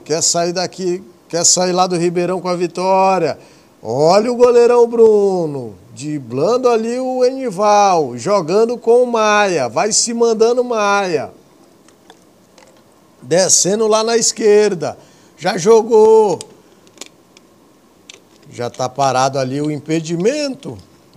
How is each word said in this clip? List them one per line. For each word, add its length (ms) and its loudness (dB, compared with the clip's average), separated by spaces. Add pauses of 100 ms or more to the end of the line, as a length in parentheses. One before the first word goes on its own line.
Quer 180 -2
sair 300 -2
daqui, 500 -6 (240)
quer 180 -4
sair 280 0
lá 140 0
do 100 -4
Ribeirão 420 -2
com 80 -8
a 80 -2
vitória. 840 -2 (480)
Olha 460 2
o 60 -4
goleirão 500 4
Bruno, 880 2 (180)
driblando 760 -2
ali 320 -2
o 240 -2
Enival, 920 0
jogando 600 0
com 260 2
o 80 -2
Maia. 560 0
Vai 240 -2
se 220 -2
mandando 500 2
Maia. 720 -2 (1900)
Descendo 680 0
lá 140 2
na 140 -2
esquerda. 800 0 (400)
Já 200 -6
jogou. 840 4 (2000)
Já 200 -10
tá 180 -6
parado 500 -2
ali 240 -4
o 80 -4
impedimento. 1080 -6 (400)